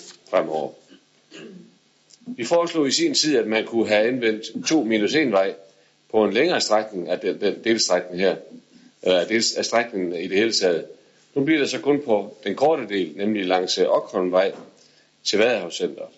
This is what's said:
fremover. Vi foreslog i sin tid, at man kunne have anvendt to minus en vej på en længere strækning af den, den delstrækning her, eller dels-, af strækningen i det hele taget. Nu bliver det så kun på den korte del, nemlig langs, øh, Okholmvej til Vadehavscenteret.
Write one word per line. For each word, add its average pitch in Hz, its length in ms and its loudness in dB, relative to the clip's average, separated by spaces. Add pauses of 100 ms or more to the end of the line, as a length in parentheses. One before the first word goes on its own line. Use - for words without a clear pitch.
(300)
fremover. 78 420 -2 (1500)
Vi 123 240 -8
foreslog 170 420 2
i 123 40 -2
sin 160 220 0
tid, 147 240 2
at 107 100 2
man 110 180 0
kunne 110 220 0
have 107 200 4
anvendt 113 600 -2
to 156 160 2
minus 107 320 0
en 147 160 2
vej 95 240 2 (560)
på 110 120 4
en 98 100 2
længere 139 280 2
strækning 104 480 0
af 90 100 -2
den, 87 220 -4
den 98 220 -2
delstrækning 92 580 0
her, 92 140 4 (680)
eller 90 220 4
dels-, 80 320 0
af 98 80 -2
strækningen 101 500 -2
i 85 120 -6
det 95 100 -2
hele 110 160 2
taget. 90 320 0 (480)
Nu 139 100 0
bliver 156 160 2
det 131 100 0
så 127 100 -6
kun 139 220 0
på 101 420 -2
den 98 120 -4
korte 143 320 2
del, 92 280 -2
nemlig 101 300 -2
langs, 90 320 0
øh, 92 120 2
Okholmvej 92 640 0 (680)
til 101 160 0
Vadehavscenteret. 92 800 -2